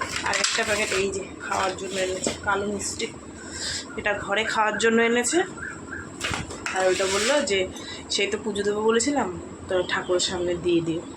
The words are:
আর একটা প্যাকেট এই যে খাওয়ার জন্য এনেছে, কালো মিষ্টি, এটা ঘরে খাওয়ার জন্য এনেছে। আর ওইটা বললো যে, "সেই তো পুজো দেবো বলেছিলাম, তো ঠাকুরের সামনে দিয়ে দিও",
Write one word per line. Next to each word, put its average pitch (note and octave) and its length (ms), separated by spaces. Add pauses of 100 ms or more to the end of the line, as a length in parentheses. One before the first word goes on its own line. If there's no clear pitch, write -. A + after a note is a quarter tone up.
(240)
আর G3 120
একটা G3+ 280
প্যাকেট G#3+ 300
এই F#3+ 180
যে F#3+ 120 (160)
খাওয়ার F#3+ 380
জন্য F#3+ 220
এনেছে, F#3 320 (120)
কালো G3+ 240
মিষ্টি, G#3 400 (920)
এটা G3+ 240
ঘরে G3+ 220
খাওয়ার G#3+ 340
জন্য A3+ 240
এনেছে। A#3+ 420 (1300)
আর F#3 120
ওইটা F#3 180
বললো G#3+ 360
যে, F#3+ 260 (420)
"সেই G3+ 180
তো G#3 160
পুজো G3+ 200
দেবো G#3 180
বলেছিলাম, A3+ 580 (280)
তো F#3 220
ঠাকুরের F3+ 300
সামনে F3 360
দিয়ে E3+ 260
দিও", D#3+ 200 (160)